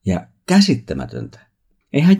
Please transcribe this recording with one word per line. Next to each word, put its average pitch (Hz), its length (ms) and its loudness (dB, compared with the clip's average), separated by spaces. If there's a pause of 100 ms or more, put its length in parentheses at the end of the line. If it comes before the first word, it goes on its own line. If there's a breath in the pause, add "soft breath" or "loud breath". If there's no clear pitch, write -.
ja 90 200 -4 (200)
käsittämätöntä. 117 920 -2 (540)
Eihän 175 280 4